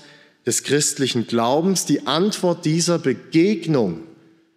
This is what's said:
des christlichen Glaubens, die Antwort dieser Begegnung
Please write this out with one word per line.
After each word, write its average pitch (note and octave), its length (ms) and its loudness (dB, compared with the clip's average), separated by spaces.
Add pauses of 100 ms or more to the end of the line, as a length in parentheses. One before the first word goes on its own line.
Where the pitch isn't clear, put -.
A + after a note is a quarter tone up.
(460)
des A#2+ 160 -2
christlichen C3 640 -2
Glaubens, D3 580 0
die - 220 -2
Antwort F3 580 0
dieser E3 340 0
Begegnung C#3+ 1040 0 (520)